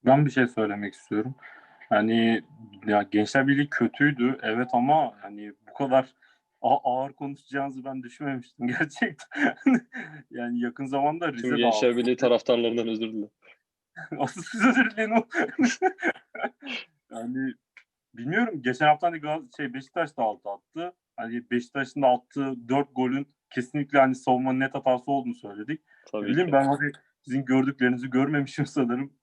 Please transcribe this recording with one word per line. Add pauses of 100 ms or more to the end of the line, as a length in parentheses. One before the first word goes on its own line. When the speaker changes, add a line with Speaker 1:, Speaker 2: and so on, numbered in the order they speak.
Speaker 1:
Ben
bir
şey
söylemek
istiyorum. (540)
Hani (440)
ya
Gençler
Birliği
kötüydü,
evet
ama
hani (160)
bu
kadar (480)
a-,
ağır
konuşacağınızı
ben
düşünmemiştim
<laughs>
gerçekten. (760)
Yani
yakın
zamanda
Speaker 2:
Tüm
Speaker 1:
Rize
de
Speaker 2:
Gençler
Speaker 1:
aldı.
Speaker 2:
Birliği
taraftarlarından
özür
dilerim. (680)
Speaker 1:
<laughs>
Asıl
siz
özür
dileyin
o.
<laughs> (1700)
Yani (600)
bilmiyorum.
Geçen
hafta
hani
Gal-,
şey,
Beşiktaş
da
altı
attı. (240)
Hani
Beşiktaş'ın
da
attığı
dört
golün (220)
kesinlikle
hani
savunmanın
net
hatası
olduğunu
söyledik. (300)
Speaker 2:
Tabii
Speaker 1:
Ne
bileyim,
Speaker 2:
ki.
Speaker 1:
ben
hani (300)
sizin
gördüklerinizi
görmemişim
sanırım.